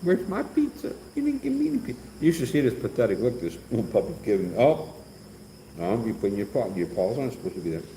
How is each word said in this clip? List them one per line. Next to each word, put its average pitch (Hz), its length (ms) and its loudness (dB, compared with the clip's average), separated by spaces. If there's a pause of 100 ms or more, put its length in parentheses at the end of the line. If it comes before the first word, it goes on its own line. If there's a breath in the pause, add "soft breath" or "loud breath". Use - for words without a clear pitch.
Where's 180 260 4
my 190 140 -2
pizza? - 520 0 (200)
You 285 100 -2
didn't 285 180 0
give 269 100 0
me 285 160 2
any 294 100 2
pizza. 127 240 -6 (180)
You 156 120 4
should 139 160 0
see 147 120 2
this 127 140 4
pathetic 104 440 2
look 120 220 0
this 82 160 -4 (140)
little 110 160 0
puppy's 95 380 0
giving. 92 340 2
Oh, 143 360 4 (840)
no, 98 260 0
you 110 100 -2
putting 101 240 -2
your 101 80 -2
paw, 107 280 -2
your 87 140 -2
paws 98 300 0
aren't 131 140 -2
supposed - 220 -8
to 98 60 -8
be 85 100 -4
there. 80 120 -2 (140)